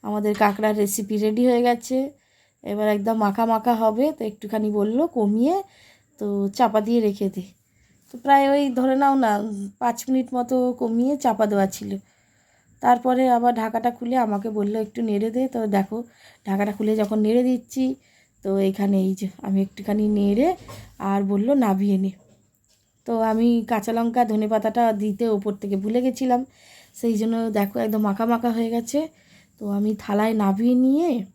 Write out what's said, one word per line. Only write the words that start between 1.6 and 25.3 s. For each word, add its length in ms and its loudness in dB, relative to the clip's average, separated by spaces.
গেছে। 340 0
এবার 240 -4
একদম 300 0
মাখা 280 0
মাখা 280 2
হবে, 380 0
তো 120 -10
একটুখানি 460 -4
বলল 360 0
কমিয়ে, 500 0
তো 60 -6
চাপা 320 0
দিয়ে 200 2
রেখে 280 -2
দে। 160 -8
তো 140 -20
প্রায় 320 4
ওই 200 4
ধরে 260 2
নাও 180 4
না 160 2
পাঁচ 260 -2
মিনিট 300 0
মতো 220 0
কমিয়ে 440 0
চাপা 300 0
দেওয়া 200 2
ছিল। 240 -8
তারপরে 460 2
আবার 260 2
ঢাকাটা 360 -2
খুলে 260 -4
আমাকে 340 0
বলল, 260 -2
"একটু 260 -6
নেড়ে 280 0
দে।" 180 -2
তো 180 -4
দেখো 300 0
ঢাকাটা 280 -2
খুলে 240 -2
যখন 240 0
নেড়ে 220 4
দিচ্ছি, 420 -2
তো 140 -4
এখানে 420 0
এই 140 0
যে 120 -8
আমি 200 -2
একটুখানি 460 -4
নেড়ে 400 2
আর 240 0
বলল, 320 0
"নাবিয়ে 440 2
নে।" 120 -2
তো 140 -4
আমি 280 2
কাঁচা 240 -2
লঙ্কা 320 0
ধনে 240 0
পাতাটা 440 0
দিতে 360 -2
ওপর 240 -2